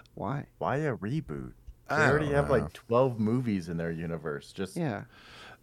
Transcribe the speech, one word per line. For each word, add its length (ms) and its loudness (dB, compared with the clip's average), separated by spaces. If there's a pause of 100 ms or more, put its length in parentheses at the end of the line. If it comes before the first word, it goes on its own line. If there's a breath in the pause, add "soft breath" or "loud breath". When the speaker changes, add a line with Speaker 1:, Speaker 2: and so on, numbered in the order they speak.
(160 loud breath)
Speaker 1:
Why? 300 -6 (120)
Speaker 2:
Why 200 0
a 180 -2
reboot? 560 -6 (380)
They 60 -2
Speaker 3:
I 140 4
Speaker 2:
already 180 4
Speaker 3:
don't 80 2
Speaker 2:
have, 120 4
Speaker 3:
know. 60 2
Speaker 2:
like, 200 2
twelve 460 2
movies 480 2
in 80 -4
their 160 -2
universe. 640 -6
Just 240 -6
Speaker 1:
Yeah. 260 -2 (600 loud breath)